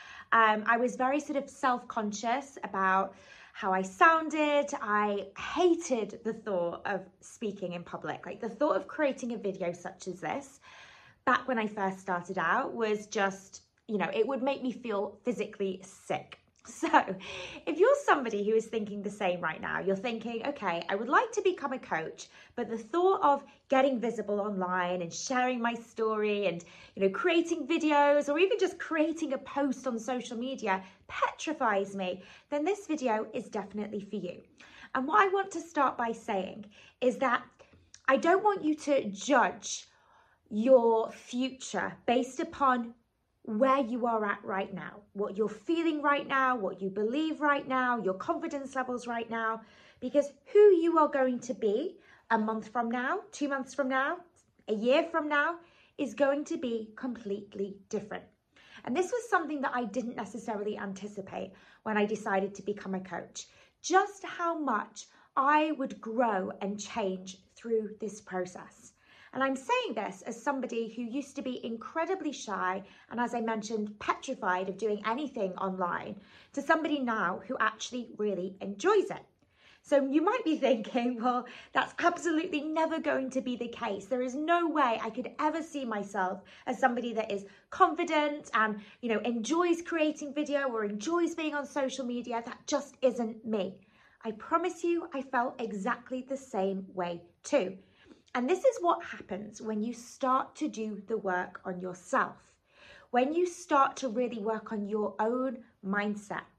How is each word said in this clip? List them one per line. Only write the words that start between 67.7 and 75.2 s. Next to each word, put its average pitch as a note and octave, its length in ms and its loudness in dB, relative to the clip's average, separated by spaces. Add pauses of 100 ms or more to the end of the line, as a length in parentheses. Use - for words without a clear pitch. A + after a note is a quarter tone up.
this G#3 200 -8
process. - 720 -8 (400)
And C4 120 0
I'm C4+ 100 2
saying A4 400 0
this G3 280 -6
as - 200 -10
somebody A#3+ 460 -2
who B3 140 -10
used A#3+ 340 -6
to C#4+ 60 -8
be B3+ 220 -6
incredibly D4+ 680 -4
shy F#3+ 500 -4 (280)
and, A3+ 100 -4
as A#3 120 0
I A#3+ 80 -2
mentioned, A3 600 -4
petrified F#3+ 680 -2
of F#3 80 -6
doing G#3 300 -2
anything A3+ 460 -2